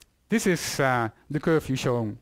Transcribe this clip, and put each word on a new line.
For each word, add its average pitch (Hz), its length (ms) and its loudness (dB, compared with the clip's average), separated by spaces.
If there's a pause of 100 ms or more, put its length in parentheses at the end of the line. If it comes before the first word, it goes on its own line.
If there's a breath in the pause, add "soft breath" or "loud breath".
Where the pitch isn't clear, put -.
(280)
this 220 180 2
is, - 340 -2
uh, 127 280 2 (220 soft breath)
the 143 100 -4
curve 160 280 2
you 131 80 -2
show 120 460 -2